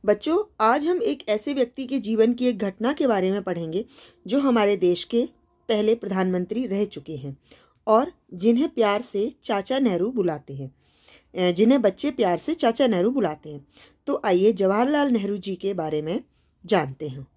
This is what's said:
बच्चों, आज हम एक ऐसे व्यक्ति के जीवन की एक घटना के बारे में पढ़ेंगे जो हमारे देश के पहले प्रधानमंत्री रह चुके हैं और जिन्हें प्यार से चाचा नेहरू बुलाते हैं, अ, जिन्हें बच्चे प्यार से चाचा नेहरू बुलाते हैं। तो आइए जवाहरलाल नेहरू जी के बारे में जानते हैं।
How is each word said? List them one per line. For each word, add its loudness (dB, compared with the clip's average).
बच्चों, 0
आज 2
हम 0
एक -4
ऐसे -2
व्यक्ति -4
के -4
जीवन 2
की -2
एक 0
घटना -2
के 0
बारे 2
में -2
पढ़ेंगे -4
जो 0
हमारे 2
देश 0
के -2
पहले 2
प्रधानमंत्री -2
रह -2
चुके -12
हैं -12
और 4
जिन्हें 2
प्यार 0
से -4
चाचा -2
नेहरू 2
बुलाते -4
हैं, -12
अ, 2
जिन्हें 4
बच्चे 0
प्यार 0
से -4
चाचा 2
नेहरू 2
बुलाते -4
हैं। -16
तो -4
आइए 4
जवाहरलाल 2
नेहरू 0
जी -8
के -4
बारे -4
में -4
जानते 0
हैं। -12